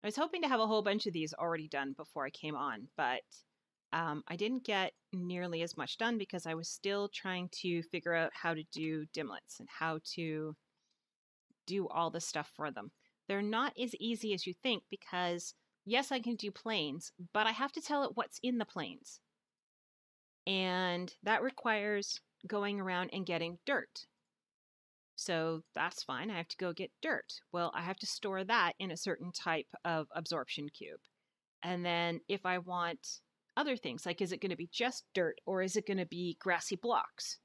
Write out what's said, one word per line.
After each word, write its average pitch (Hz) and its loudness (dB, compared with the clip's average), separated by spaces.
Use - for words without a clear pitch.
I - -4
was 214 -2
hoping 330 2
to 302 4
have 254 6
a 220 6
whole 214 6
bunch 208 2
of 196 0
these 160 -2
already 165 0
done 139 0
before 151 -6
I 131 -4
came 151 -6
on, 131 -4
but, 127 2
um, 156 0
I 165 -4
didn't 240 0
get 190 2
nearly 175 -2
as 170 -4
much - -4
done 226 2
because 190 -4
I 160 0
was 165 -4
still 202 0
trying 180 -2
to 170 0
figure 170 0
out 165 4
how 170 0
to 160 -2
do 156 -2
dimlets 120 -6
and - -14
how 160 -2
to 156 -2
do 190 0
all 165 4
the 165 -2
stuff - -2
for 151 -2
them. 120 -8
They're 202 0
not 226 2
as 247 -2
easy 220 0
as 175 -2
you 185 -4
think 233 2
because, 180 -2
yes, 254 4
I 262 2
can 233 0
do 208 -4
planes, 170 -2
but 214 6
I 226 4
have 254 0
to 330 -4
tell 285 2
it 254 0
what's - -2
in 247 2
the 214 0
planes. - -8
And 180 2
that 214 4
requires 214 0
going 202 0
around 185 0
and 185 -4
getting 170 -2
dirt. - -2
So 165 2
that's 170 0
fine. 170 -2
I 202 -2
have 170 -4
to - -8
go 180 0
get 185 -6
dirt. - -2
Well, 170 2
I - 0
have 185 -2
to 214 -6
store 190 -2
that 196 6
in 185 -2
a 160 -4
certain 180 -2
type 165 0
of 160 0
absorption 156 -2
cube. 76 -12
And 175 0
then 170 2
if 196 0
I 180 4
want 175 -2
other 254 2
things, 127 -4
like, 175 0
is 180 0
it 185 -4
gonna 185 0
be 170 -8
just 240 0
dirt 175 4
or 190 2
is 185 0
it 208 2
gonna 190 2
be 175 -2
grassy 180 2
blocks? - -2